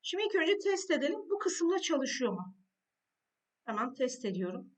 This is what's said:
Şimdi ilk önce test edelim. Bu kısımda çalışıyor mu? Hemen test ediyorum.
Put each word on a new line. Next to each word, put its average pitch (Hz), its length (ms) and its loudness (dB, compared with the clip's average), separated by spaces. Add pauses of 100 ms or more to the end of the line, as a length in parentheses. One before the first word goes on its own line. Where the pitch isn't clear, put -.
Şimdi 392 220 -2
ilk 403 120 0
önce 349 220 4
test 381 340 0
edelim. 285 280 2 (100)
Bu 403 100 0
kısımda 359 400 2
çalışıyor 262 540 0
mu? - 220 -8 (1080)
Hemen 226 280 -2
test 247 320 -2
ediyorum. 185 520 -4